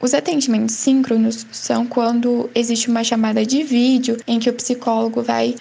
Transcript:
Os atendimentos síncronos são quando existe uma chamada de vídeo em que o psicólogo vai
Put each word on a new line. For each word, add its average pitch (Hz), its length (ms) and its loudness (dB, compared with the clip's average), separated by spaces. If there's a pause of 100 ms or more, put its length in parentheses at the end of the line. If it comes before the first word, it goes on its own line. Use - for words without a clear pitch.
Os 254 140 -2
atendimentos 254 600 0
síncronos 233 800 2
são 233 340 -2
quando 240 680 0
existe 233 380 0
uma 226 140 0
chamada 220 420 0
de 262 160 0
vídeo 247 540 2 (100)
em 233 140 0
que 240 100 0
o 233 40 0
psicólogo 226 680 -2
vai 233 380 0